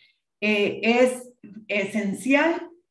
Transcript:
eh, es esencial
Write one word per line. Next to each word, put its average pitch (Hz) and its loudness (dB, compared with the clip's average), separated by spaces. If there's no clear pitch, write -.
eh, 208 0
es 247 2
esencial 214 0